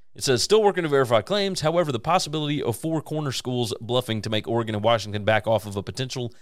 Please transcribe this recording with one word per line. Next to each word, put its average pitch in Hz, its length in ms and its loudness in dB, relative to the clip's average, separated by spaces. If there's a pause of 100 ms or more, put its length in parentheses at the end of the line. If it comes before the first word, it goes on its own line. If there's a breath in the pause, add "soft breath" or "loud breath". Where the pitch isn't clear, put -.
(160)
It - 80 -14
says, 123 200 2
"Still 214 180 4
working 190 220 2
to 160 60 0
verify 123 320 4
claims. 196 400 -2
However, 160 300 2
the 117 80 -2
possibility 151 600 -2
of 113 140 0
four 160 260 -4
corner 151 300 -6
schools 123 500 -2
bluffing 110 400 0
to 110 80 -4
make 107 180 -2
Oregon 113 280 -2
and 104 80 -4
Washington 104 420 0
back 107 220 2
off 110 180 2
of 101 100 -6
a 98 80 -4
potential 123 580 -8